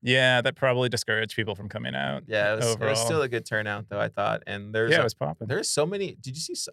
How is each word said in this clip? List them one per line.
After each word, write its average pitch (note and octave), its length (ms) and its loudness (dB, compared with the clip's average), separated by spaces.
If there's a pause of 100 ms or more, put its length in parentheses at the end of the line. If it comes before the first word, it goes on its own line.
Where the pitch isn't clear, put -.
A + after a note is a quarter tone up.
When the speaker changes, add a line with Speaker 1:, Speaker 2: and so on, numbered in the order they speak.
Speaker 1:
Yeah, B2+ 400 6
that C3 120 2
probably B2+ 340 2
discouraged A2 460 -2
people G#2+ 220 -2
from G#2 120 -10
coming C2 280 -6
out C2+ 320 -2
Speaker 2:
Yeah, G#2 240 2
it A2 40 0
was, A#2+ 80 -2
it A#2 40 4
was A2+ 80 2
Speaker 1:
overall. A2 200 0
Speaker 2:
still A#2 260 2
a C3 60 0
good A#2 160 -2
turnout, G#2 440 -4
though, G2+ 120 -4
I G#2+ 80 0
thought. G#2+ 380 -2
And G2+ 260 -8
there's A2+ 200 2
Speaker 1:
Yeah, E3 60 6
Speaker 2:
a, - 20 4
Speaker 1:
it C#3 40 2
was A2+ 100 -2
popping. A2+ 340 -6
Speaker 2:
there's D#3+ 200 -2
so D3 160 2
many, F#3+ 360 -4
did C3 160 -10
you D#3+ 40 -8
see, - 120 -8
s-, - 200 -8